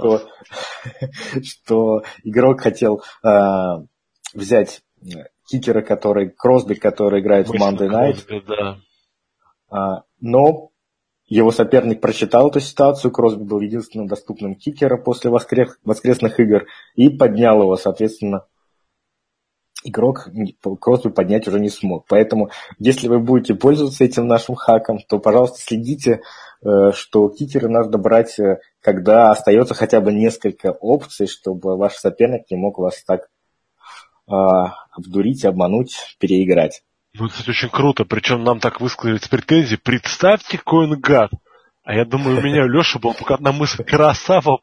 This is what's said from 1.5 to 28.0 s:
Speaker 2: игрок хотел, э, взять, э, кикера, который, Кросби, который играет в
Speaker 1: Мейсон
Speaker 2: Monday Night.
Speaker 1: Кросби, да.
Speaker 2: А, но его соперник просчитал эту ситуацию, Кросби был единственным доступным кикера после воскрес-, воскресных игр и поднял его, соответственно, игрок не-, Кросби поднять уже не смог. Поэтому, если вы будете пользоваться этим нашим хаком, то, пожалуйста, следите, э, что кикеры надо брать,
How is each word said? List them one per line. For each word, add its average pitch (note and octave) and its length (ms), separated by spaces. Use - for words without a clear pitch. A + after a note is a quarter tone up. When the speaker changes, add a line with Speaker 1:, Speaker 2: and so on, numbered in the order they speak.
Speaker 2:
игрок B2 380
хотел, G#2+ 400
э, A2+ 60
взять, G#2 480
э, E2+ 260
кикера, A#2+ 320
который, G2+ 480
Кросби, B2 440
который G2+ 480
играет G2 260
в A2+ 40
Speaker 1:
Мейсон G2+ 240
Speaker 2:
Monday G2 140
Night. B2 360
Speaker 1:
Кросби, G#2 200
да. G2+ 320
Speaker 2:
А, G2 320
но C3+ 520
его A2+ 240
соперник A2+ 500
просчитал A#2 480
эту D3 100
ситуацию, C#3 520
Кросби A2 320
был G#2 160
единственным G#2+ 480
доступным G2+ 480
кикера C#3 420
после B2 320
воскрес-, A#2+ 560
воскресных A#2 540
игр G#2 260
и B2 140
поднял A2+ 520
его, F#2+ 160
соответственно, G2+ 720
игрок A#2+ 500
не-, G#2 240
Кросби B2 280
поднять G#2 380
уже G2+ 120
не G#2 100
смог. F#2 380
Поэтому, G#2+ 420
если A#2 280
вы A#2+ 120
будете A#2+ 340
пользоваться C#3 500
этим B2 240
нашим A#2 280
хаком, A2+ 520
то, G#2 120
пожалуйста, B2 420
следите, A#2 600
э, G2+ 300
что G#2 360
кикеры C3+ 400
надо A2+ 300
брать, A2+ 400